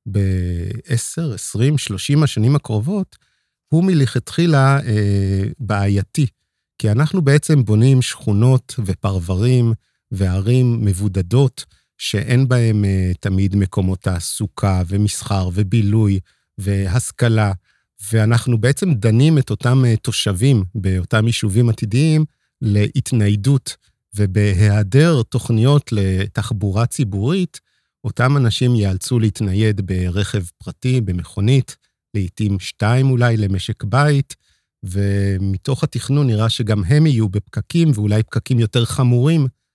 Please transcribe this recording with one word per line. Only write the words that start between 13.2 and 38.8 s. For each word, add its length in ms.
מקומות 460
תעסוקה 840
ומסחר 680
ובילוי 640
והשכלה, 920
ואנחנו 460
בעצם 360
דנים 440
את 120
אותם, 360
אה, 120
תושבים 680
באותם 520
יישובים 420
עתידיים 560
להתניידות, 1120
ובהיעדר 1080
תוכניות 680
לתחבורה 960
ציבורית, 760
אותם 340
אנשים 380
ייאלצו 440
להתנייד 640
ברכב 600
פרטי, 440
במכונית, 760
לעתים 460
שתיים 500
אולי 280
למשק 460
בית, 520
ומתוך 1000
התכנון 440
נראה 220
שגם 340
הם 240
יהיו 220
בפקקים, 640
ואולי 300
פקקים 360
יותר 260